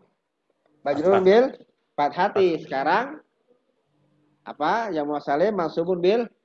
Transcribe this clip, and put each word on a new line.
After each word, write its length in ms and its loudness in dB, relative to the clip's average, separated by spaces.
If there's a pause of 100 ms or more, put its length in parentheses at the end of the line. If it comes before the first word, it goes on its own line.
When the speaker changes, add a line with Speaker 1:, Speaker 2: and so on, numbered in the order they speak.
(800)
Speaker 1:
majrur 400 2
Speaker 2:
Fathah. 80 2
Speaker 1:
bil 160 6 (480)
fathati. 560 0 (160)
Sekarang 560 -2 (1200)
apa? 480 -4
Jamak 320 -4
salim 320 0
mansubun 480 -4
bil 240 2 (200)